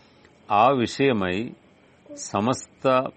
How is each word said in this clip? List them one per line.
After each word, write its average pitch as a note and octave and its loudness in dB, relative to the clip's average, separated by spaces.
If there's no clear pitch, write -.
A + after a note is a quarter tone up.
ఆ A2 6
విషయమై A2+ -2
సమస్త B2+ -2